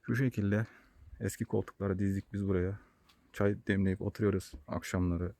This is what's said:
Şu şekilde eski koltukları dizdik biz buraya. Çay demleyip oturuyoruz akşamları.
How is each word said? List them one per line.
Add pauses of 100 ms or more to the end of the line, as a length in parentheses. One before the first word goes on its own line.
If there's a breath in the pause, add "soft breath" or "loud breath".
Şu
şekilde (540 loud breath)
eski
koltukları
dizdik
biz
buraya. (520 soft breath)
Çay
demleyip
oturuyoruz (160)
akşamları.